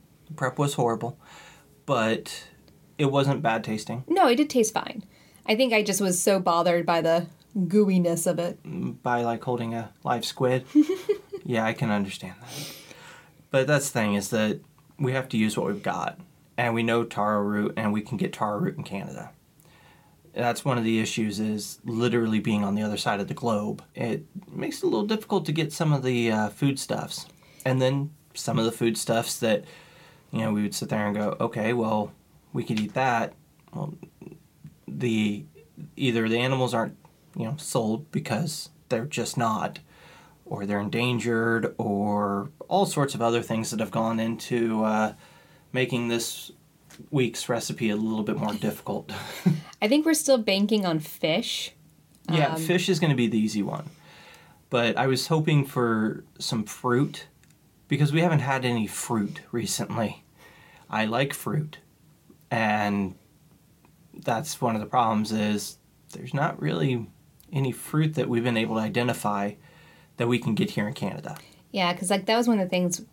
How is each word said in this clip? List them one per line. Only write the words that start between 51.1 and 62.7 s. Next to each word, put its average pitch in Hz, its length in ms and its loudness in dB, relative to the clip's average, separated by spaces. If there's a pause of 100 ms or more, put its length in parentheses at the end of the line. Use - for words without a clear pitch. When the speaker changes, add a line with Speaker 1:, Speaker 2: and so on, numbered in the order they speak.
Speaker 1:
Yeah, 156 260 4
Speaker 2:
Um, 160 60 -2
Speaker 1:
fish 180 280 2
is 175 120 2
gonna 160 140 4
be 120 140 4
the 110 100 2
easy 107 240 2
one. 101 260 -6 (800)
But 117 280 2
I 123 100 4
was 131 220 2
hoping 156 360 4
for 113 600 0 (140)
some 110 260 -2
fruit, 127 640 0 (600)
because 147 240 2
we 165 80 4
haven't 165 180 4
had 131 260 0
any 120 220 2
fruit 104 540 -2 (100)
recently. 110 760 -4 (640)
I 110 160 -2
like 123 300 0
fruit, 151 440 -4 (720)
and 104 640 0 (1000)